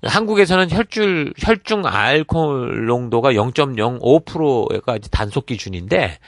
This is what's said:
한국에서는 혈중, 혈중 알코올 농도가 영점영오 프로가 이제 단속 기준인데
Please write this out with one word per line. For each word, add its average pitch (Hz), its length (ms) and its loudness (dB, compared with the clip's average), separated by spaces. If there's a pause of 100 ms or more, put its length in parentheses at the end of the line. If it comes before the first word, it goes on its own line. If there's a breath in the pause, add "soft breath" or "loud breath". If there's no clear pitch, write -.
한국에서는 190 680 2
혈중, 190 680 0
혈중 214 480 0
알코올 127 1000 0
농도가 120 480 2
영점영오 123 840 2
프로가 127 760 -2
이제 104 140 -10
단속 110 360 -2
기준인데 98 800 -4